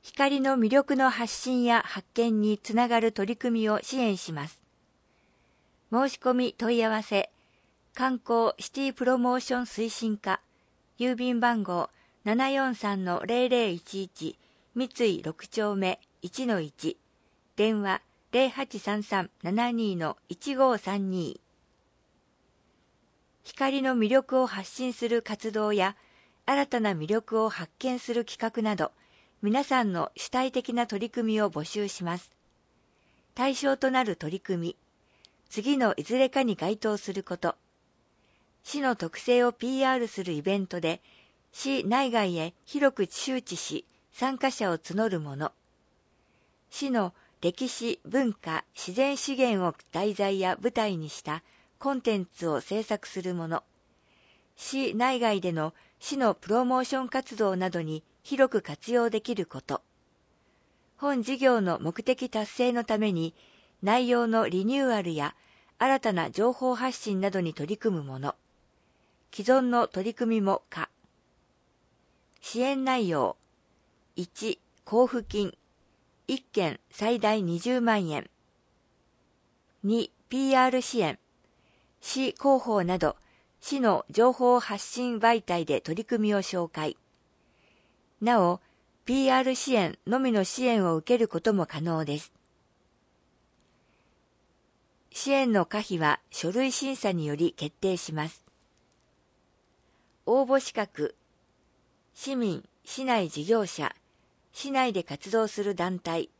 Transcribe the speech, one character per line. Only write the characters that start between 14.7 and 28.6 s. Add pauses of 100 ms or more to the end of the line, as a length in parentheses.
三
井
六
丁
目 (220)
一
の
一、 (600)
電
話 (300)
零
八
三
三 (120)
七
二
の (140)
一
五
三
二。 (2000)
光
の
魅
力
を
発
信
す
る
活
動
や、 (520)
新
た
な
魅
力
を
発 (100)
見
す
る
企
画